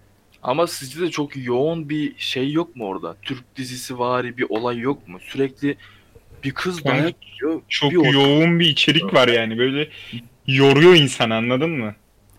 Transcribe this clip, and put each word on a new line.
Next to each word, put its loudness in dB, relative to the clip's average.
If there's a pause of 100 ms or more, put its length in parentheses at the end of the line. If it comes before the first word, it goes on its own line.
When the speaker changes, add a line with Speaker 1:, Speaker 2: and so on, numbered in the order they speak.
(420)
Speaker 1:
Ama 0
sizce -12
de -2
çok -8
yoğun -4
bir -4
şey -4
yok -4
mu -10
orada? -8
Türk -14
dizisi -12
vari -2
bir -2
olay -4
yok -6
mu? -18
Sürekli -6 (680)
bir -6
kız -8
Speaker 2:
Kanka, 0
Speaker 1:
dayak -2 (200)
yiyor, -6
Speaker 2:
çok -2
Speaker 1:
bir -2
ortam 4
Speaker 2:
yoğun 4
bir 4
içerik 0
var 6
yani. 0
Böyle -2 (580)
yoruyor 8
insanı, 2
anladın -2
mı? -6 (440)